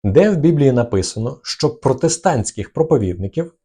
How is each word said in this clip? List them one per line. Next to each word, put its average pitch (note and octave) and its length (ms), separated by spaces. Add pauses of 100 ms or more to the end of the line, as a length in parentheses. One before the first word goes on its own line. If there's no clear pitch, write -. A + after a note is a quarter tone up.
Де F3 220
в F#3+ 60
Біблії C#3+ 360
написано, A#2+ 680
що - 280
протестантських C3+ 1000
проповідників A#2+ 800 (100)